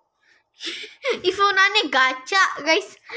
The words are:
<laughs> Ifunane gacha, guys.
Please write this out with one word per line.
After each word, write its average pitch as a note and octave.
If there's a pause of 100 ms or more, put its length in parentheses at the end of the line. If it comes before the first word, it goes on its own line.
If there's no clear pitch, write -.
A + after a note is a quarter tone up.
(580)
<laughs> -
Ifunane G4+
gacha, C#4
guys. E4 (180)